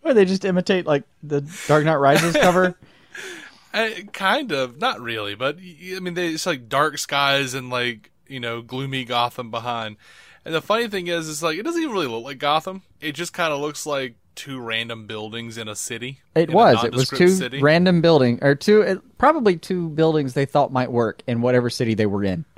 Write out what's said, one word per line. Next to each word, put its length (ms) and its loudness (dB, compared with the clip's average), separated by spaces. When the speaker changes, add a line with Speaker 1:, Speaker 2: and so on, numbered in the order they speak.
Speaker 1:
Or 100 2
they 120 8
just 200 -2
imitate, 420 0
like, 160 0
the 200 -4
Dark 180 4
Knight 120 0
Rises 380 4
cover? 400 4
Speaker 2:
<laughs> 480 -18
I, 380 -4
kind 400 0
of, 280 -2
not 200 -2
really, 360 -6
but 220 -4
y-, 220 -20
y-, 160 -12
I 40 -8
mean, 160 -6
they, 140 -2
it's, 160 -6
like, 220 -4
dark 300 0
skies 560 0
and, 160 -10
like, 400 -4
you 120 -12
know, 220 -6
gloomy 440 -6
Gotham 460 -2
behind. 460 -6
And 120 -8
the 60 -2
funny 260 -2
thing 200 -8
is, 220 -4
it's 140 -10
like, 160 -2
it 40 -10
doesn't 180 -4
even 120 -4
really 140 -2
look 160 -6
like 160 -12
Gotham. 420 -2
It 120 -8
just 220 -8
kinda 220 -2
looks 300 -6
like 300 -4
two 260 -12
random 460 -6
buildings 520 -10
in 100 -10
a 80 -10
city, 440 -10
Speaker 1:
It 140 2
Speaker 2:
in 40 -4
a 40 4
Speaker 1:
was. 260 6
It 100 -2
was 180 0
Speaker 2:
nondescript 80 -6
Speaker 1:
two 100 8
Speaker 2:
city. 320 -2
Speaker 1:
random 400 4
building, 400 4
or 140 4
two, 260 4
uh, 140 0
probably 360 4
two 340 -4
buildings 440 2
they 120 0
thought 280 2
might 180 0
work 360 0
in 140 0
whatever 280 4
city 240 0
they 140 2
were 160 0
in. 200 -2